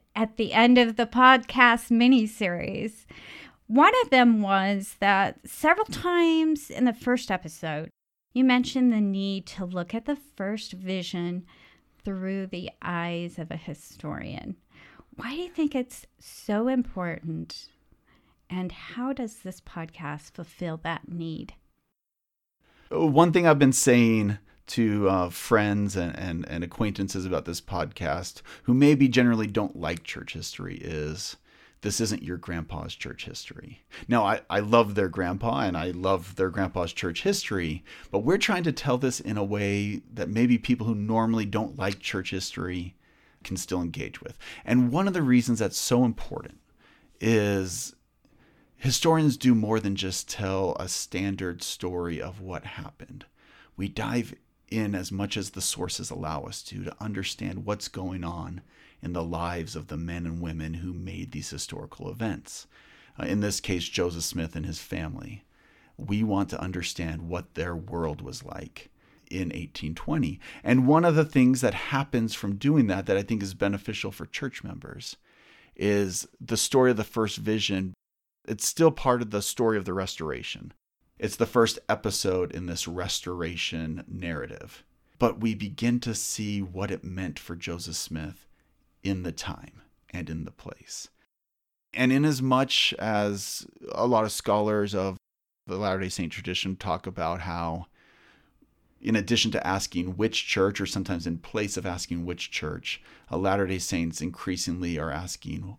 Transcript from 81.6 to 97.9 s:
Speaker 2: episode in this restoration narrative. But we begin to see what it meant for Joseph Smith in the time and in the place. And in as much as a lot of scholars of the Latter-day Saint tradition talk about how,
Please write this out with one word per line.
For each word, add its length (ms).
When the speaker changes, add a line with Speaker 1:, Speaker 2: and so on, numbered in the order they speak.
Speaker 2:
episode 640
in 140
this 220
restoration 1200
narrative. 720
But 220
we 140
begin 460
to 140
see 460
what 300
it 140
meant 340
for 160
Joseph 400
Smith 540
in 180
the 80
time 520
and 180
in 160
the 60
place. 580
And 180
in 140
as 180
much 560
as 640
a 140
lot 180
of 80
scholars 600
of 240
the 100
Latter-day 320
Saint 240
tradition 420
talk 320
about 360
how, 440